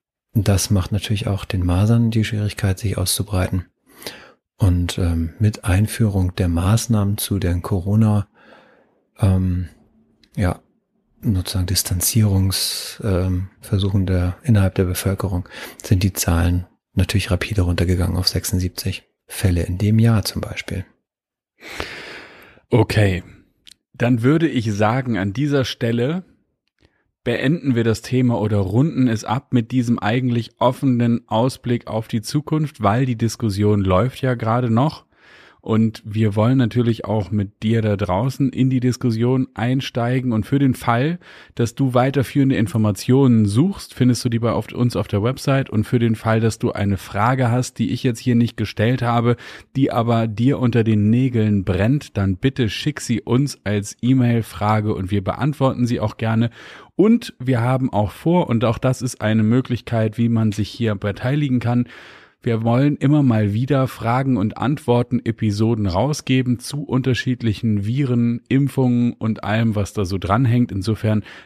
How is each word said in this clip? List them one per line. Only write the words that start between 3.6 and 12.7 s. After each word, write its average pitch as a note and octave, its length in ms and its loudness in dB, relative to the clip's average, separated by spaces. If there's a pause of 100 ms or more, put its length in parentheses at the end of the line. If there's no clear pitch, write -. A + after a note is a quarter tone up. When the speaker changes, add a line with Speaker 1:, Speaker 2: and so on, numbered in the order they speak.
Speaker 1:
Und, F2+ 400 0
ähm, E2 420 -2
mit G#2+ 240 0
Einführung G2 720 0
der F2 120 0
Maßnahmen G2+ 680 0
zu G2 220 -4
den F2 220 0
Corona, G#2 680 2 (920)
ähm, F#2 500 0 (640)
ja, F#2 240 -2 (640)
sozusagen F#2 460 -2
Distanzierungs-, F#2+ 1400 0